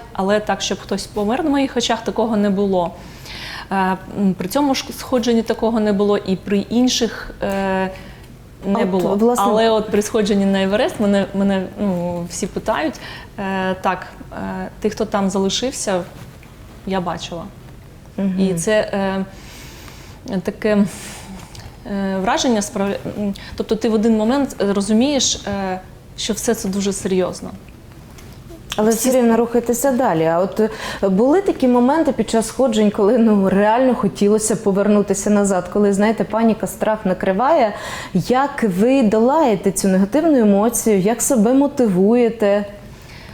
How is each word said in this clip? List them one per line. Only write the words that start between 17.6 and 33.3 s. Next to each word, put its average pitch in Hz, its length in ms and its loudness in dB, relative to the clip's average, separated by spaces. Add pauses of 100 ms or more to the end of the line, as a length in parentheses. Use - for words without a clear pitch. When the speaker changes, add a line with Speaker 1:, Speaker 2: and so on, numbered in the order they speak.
Speaker 2:
Мгм. 190 220 -2
Speaker 1:
І 190 140 2
це, 214 360 0 (1400)
е, 190 80 -2
таке, 208 460 0 (1040)
е, 196 300 -2
враження 247 400 0
справ-, 202 340 -4 (240)
м, 202 140 -2 (220)
тобто 196 200 -2
ти - 140 0
в 214 40 2
один 220 240 4
момент 262 420 0
розумієш, 214 760 0 (120)
е, 196 320 -4 (380)
що - 160 -4
все 220 220 -2
це 208 140 -4
дуже 196 240 -2
серйозно. 185 560 -4 (1300)
Speaker 2:
Але 214 140 2
Speaker 1:
Всі 226 180 0
Speaker 2:
все 262 80 4
рівно 233 200 4
рухайтеся 240 540 2
далі. 208 340 2
А 165 140 4
от, 190 200 0
е, 214 100 2 (400)
були 254 320 4
такі 330 260 2
моменти 262 440 4
під - 180 -2
час 226 180 0
сходжень, 214 440 2
коли, 214 260 2
ну, 208 320 4